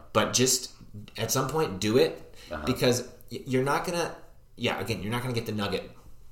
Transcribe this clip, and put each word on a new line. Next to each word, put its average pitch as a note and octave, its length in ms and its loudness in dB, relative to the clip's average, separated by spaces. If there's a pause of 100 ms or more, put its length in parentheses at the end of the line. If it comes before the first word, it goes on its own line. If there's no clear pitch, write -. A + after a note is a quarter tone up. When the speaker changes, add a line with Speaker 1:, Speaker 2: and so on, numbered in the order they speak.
(120)
Speaker 1:
But G2+ 220 4
just - 380 4 (460)
at A2+ 140 0
some D3 180 2
point, D3+ 300 0
do G#2+ 180 4
it, - 360 2 (180)
Speaker 2:
Uh-huh. D#2 140 -6
Speaker 1:
because B2 380 4 (280)
y-, - 140 -8
you're C3 180 2
not D#3 220 2
gonna, F3 300 -2 (400)
yeah, A#2 240 0
again, G2 240 -2
you're G#2 80 -4
not A#2+ 100 0
gonna B2 140 -2
get A2+ 100 -2
the A2+ 60 -4
nugget. G2+ 360 0 (440)